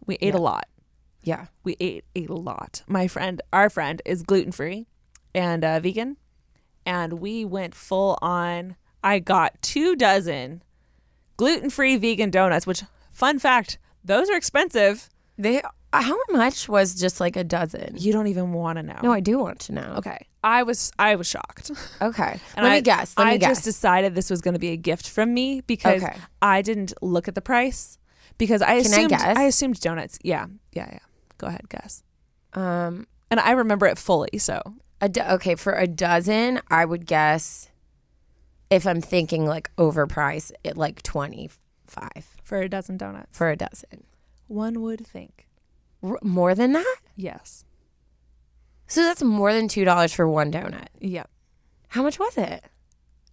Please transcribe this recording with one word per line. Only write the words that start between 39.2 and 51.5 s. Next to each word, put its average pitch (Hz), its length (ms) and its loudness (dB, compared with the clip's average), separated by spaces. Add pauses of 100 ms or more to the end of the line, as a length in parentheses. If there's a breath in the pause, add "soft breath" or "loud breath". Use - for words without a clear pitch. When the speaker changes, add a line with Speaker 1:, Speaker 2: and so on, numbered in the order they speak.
Speaker 2:
like, 156 300 -4
overpriced, 151 720 0 (140)
it, 151 120 -8
like, 156 280 -4
twenty-five. - 1200 -12 (160)
Speaker 1:
For 202 180 -8
a 185 80 -4
dozen 190 280 -8
donuts. 196 400 -14
Speaker 2:
For 165 140 0
a 151 60 -2
dozen. - 480 -10 (440)
Speaker 1:
One 226 340 -6
would 226 240 -8
think. - 400 -20 (560)
Speaker 2:
R-, 196 200 -6
more 180 320 4
than 247 180 4
that? 427 240 0 (200)
Speaker 1:
Yes. - 480 -14 (1200)
Speaker 2:
So - 160 2
that's 339 200 0
more 208 300 4
than 220 160 0
two 196 160 0
dollars 175 300 4
for 165 140 2
one 151 220 2
donut. - 360 -8 (140)
Speaker 1:
Yep. 180 280 -8 (600)